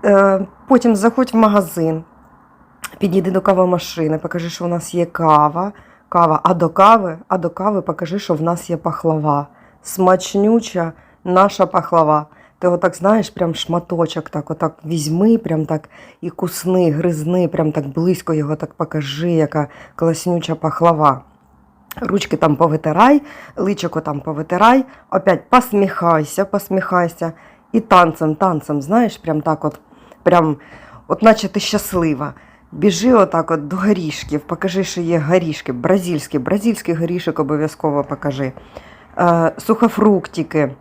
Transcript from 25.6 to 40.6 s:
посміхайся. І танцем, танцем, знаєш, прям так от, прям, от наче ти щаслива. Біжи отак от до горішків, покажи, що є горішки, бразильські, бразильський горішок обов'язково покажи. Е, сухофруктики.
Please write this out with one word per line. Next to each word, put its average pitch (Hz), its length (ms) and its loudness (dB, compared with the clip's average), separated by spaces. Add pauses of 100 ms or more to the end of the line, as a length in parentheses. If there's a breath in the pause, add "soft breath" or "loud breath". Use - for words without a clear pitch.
посміхайся. 180 880 -2 (380 soft breath)
І 226 80 0
танцем, 165 560 4
танцем, 151 460 -2
знаєш, 208 360 0
прям 151 240 -4
так 156 240 -4
от, 147 140 -4 (440 soft breath)
прям, 165 340 4 (500 loud breath)
от - 160 -4
наче 214 240 4
ти 202 120 -4
щаслива. 156 720 -2 (380 soft breath)
Біжи 185 420 2
отак 170 380 2
от 151 160 -2
до 147 80 -6
горішків, 185 640 -2
покажи, 185 440 -4
що 180 180 -6
є 170 180 0
горішки, 156 540 -2
бразильські, 170 680 -2
бразильський 202 560 -2
горішок 170 440 -4
обов'язково 147 640 -2
покажи. 139 480 -6 (680 loud breath)
Е, 170 400 2
сухофруктики. 196 1200 0